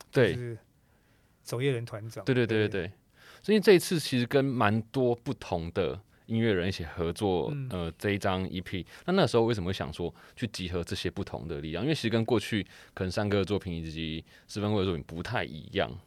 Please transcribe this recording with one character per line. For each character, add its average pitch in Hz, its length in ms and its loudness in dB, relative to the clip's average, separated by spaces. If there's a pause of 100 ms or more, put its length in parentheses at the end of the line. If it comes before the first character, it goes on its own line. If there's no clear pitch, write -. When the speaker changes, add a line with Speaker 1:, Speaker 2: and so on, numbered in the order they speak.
(120)
Speaker 1:
对。 107 240 6
Speaker 2:
就 123 40 -6
是 120 180 -8 (840)
守 - 200 -6
夜 139 80 2
人 120 120 -2
团 113 240 -10
长。 113 180 -12
Speaker 1:
对， 127 100 4
对， 120 100 4
对， 107 220 4
对， - 20 0
对。 92 180 -2
Speaker 2:
对。 101 40 -10 (500)
Speaker 1:
所 208 140 4
以 220 40 6
这 202 140 8
一 175 60 10
次 165 200 0
其 131 200 0
实 120 80 2
跟 135 180 4
蛮 113 380 4
多 123 320 2
不 131 180 -6
同 85 380 -4
的 85 280 0 (280)
音 113 120 0
乐 113 140 4
人 90 160 2
一 - 20 -2
起 85 140 -6
合 85 260 -2
作， 87 400 0
Speaker 2:
嗯。 135 180 -6
Speaker 1:
呃， 85 280 -4
这 104 140 -2
一 101 60 0
张 95 320 0
E 92 120 -6
P。 90 240 -8 (200)
那， 175 80 0
那 185 140 4
时 120 100 2
候 113 60 6
为 117 100 2
什 107 80 -2
么 85 60 -2
会 95 60 -2
想 76 200 -4
说 85 200 -6 (220)
去 123 120 -6
集 92 220 -8
合 87 140 -4
这 98 120 -6
些 - 140 -4
不 98 140 -6
同 - 240 -8
的 78 140 -6
力 78 100 -8
量？ 85 120 -4
因 139 60 0
为 160 60 2
其 - 60 -8
实 113 80 0
跟 113 160 2
过 110 140 2
去 101 260 -2 (280)
可 - 100 -6
能 92 80 -2
三 104 180 -2
哥 101 80 2
的 95 80 2
作 98 140 0
品 90 140 -6
以 82 160 -6
及 80 340 -6 (240)
四 - 120 -8
分 104 140 0
卫 107 60 2
的 92 60 2
作 95 80 2
品 76 100 -4
不 80 180 -10
太 113 220 -2
一 71 180 -10 (120)
样 80 180 0 (160)